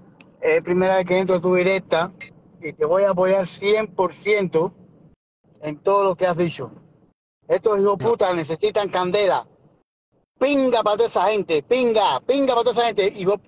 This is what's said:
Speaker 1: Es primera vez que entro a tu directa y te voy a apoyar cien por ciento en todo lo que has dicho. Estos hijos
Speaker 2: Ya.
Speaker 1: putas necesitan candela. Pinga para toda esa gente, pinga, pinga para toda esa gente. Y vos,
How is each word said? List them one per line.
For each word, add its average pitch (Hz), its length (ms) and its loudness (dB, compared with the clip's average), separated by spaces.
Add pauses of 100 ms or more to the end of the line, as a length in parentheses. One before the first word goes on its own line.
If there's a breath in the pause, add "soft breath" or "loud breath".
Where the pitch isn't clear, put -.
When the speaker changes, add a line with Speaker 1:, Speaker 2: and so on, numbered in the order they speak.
(420)
Speaker 1:
Es 160 200 2
primera 185 360 0
vez 185 80 0
que 180 120 0
entro 185 200 0
a 170 40 -2
tu 185 140 0
directa 185 560 0 (500)
y 147 120 -12
te 156 100 -4
voy 175 200 2
a 196 80 2
apoyar 190 360 0
cien 214 400 -2
por 185 260 -4
ciento 196 600 -2 (880)
en 151 160 -8
todo 202 260 2
lo 190 120 2
que 185 120 0
has 175 80 0
dicho. 156 340 -4 (800)
Estos 196 320 0
hijos 202 180 2
Speaker 2:
Ya. 196 100 -2
Speaker 1:
putas 208 280 0
necesitan 180 540 -4
candela. 180 580 0 (920)
Pinga 262 440 0
para 208 140 0
toda 226 100 2
esa 190 200 0
gente, 175 360 -2
pinga, 214 580 0
pinga 269 320 0
para 233 120 2
toda 240 80 0
esa 233 140 0
gente. 208 280 0
Y 202 80 -8
vos, 196 240 0